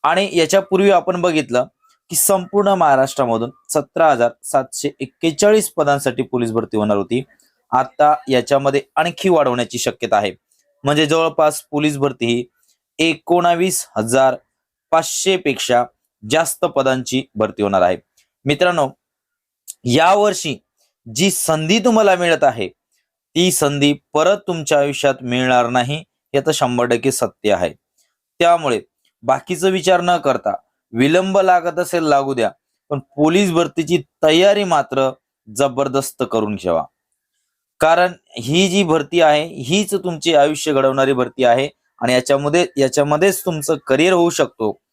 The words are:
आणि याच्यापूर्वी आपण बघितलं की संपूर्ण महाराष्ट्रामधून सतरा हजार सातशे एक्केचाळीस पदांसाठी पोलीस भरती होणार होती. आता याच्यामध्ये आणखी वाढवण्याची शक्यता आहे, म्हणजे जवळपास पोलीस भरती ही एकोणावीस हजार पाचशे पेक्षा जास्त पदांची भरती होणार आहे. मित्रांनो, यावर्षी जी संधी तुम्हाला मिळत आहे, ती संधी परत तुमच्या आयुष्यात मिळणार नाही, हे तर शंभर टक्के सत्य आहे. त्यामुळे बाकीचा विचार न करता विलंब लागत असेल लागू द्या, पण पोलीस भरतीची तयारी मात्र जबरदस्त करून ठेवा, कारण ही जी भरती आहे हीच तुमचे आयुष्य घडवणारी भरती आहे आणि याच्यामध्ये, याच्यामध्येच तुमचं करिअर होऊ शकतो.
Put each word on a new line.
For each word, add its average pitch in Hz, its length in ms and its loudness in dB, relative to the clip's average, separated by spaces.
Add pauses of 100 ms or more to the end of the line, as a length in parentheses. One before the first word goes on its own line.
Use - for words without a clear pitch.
आणि 180 300 0
याच्यापूर्वी 190 580 2
आपण 180 300 0
बघितलं 147 460 0 (440)
की 165 60 -8
संपूर्ण 196 520 0
महाराष्ट्रामधून 135 800 0 (180)
सतरा 156 420 0
हजार 120 200 2 (120)
सातशे 135 480 -4 (100)
एक्केचाळीस 202 720 0
पदांसाठी 139 520 -2
पोलीस 120 300 -4
भरती 117 240 -4
होणार 104 200 0
होती. 113 260 -4 (500)
आता 147 420 2 (140)
याच्यामध्ये 135 540 0 (140)
आणखी 170 320 -2
वाढवण्याची 127 500 0
शक्यता 113 380 -2
आहे, 101 160 0 (520)
म्हणजे 147 220 2
जवळपास 156 640 0
पोलीस 147 260 -2
भरती 135 300 -2
ही 120 180 0 (540)
एकोणावीस 175 1000 0
हजार 127 380 0 (560)
पाचशे 165 460 -2
पेक्षा 123 480 -2 (460)
जास्त 160 340 -2
पदांची 131 580 -2 (120)
भरती 104 280 -2
होणार 98 200 2
आहे. 90 140 2 (480)
मित्रांनो, 151 440 0 (960)
यावर्षी 170 720 2 (580)
जी 180 160 0
संधी 160 480 -2
तुम्हाला 214 380 2
मिळत 170 280 0
आहे, 113 240 -2 (680)
ती 175 180 2
संधी 143 420 0 (180)
परत 170 240 2 (100)
तुमच्या 160 320 -2
आयुष्यात 143 440 0
मिळणार 123 460 0
नाही, 127 360 -4 (300)
हे 139 60 2
तर 156 140 -4
शंभर 123 300 0
टक्के 123 280 0
सत्य 107 400 -4
आहे. 87 220 -2 (640)
त्यामुळे 165 420 2 (420)
बाकीचा 156 460 -2
विचार 185 320 2
न 175 160 0
करता 131 380 -2 (380)
विलंब 175 460 2
लागत 175 400 0
असेल 175 240 -4
लागू 139 320 0
द्या, 113 160 -2 (400)
पण 143 80 -4
पोलीस 170 520 0
भरतीची 165 520 -2 (200)
तयारी 190 420 4
मात्र 139 460 0 (460)
जबरदस्त 135 680 -2 (100)
करून 107 240 -2
ठेवा, 85 280 -2 (960)
कारण 175 320 2 (280)
ही 160 280 0
जी 196 140 2
भरती 160 380 0
आहे 151 420 2
हीच 190 320 -2
तुमचे 170 400 -4
आयुष्य 147 380 2
घडवणारी 135 400 2
भरती 127 320 -2
आहे 123 240 2 (300)
आणि 123 140 -2
याच्यामध्ये, 143 540 0 (100)
याच्यामध्येच 147 680 0
तुमचं 160 320 -4 (100)
करिअर 165 260 2
होऊ 170 180 2
शकतो. 113 500 -4 (120)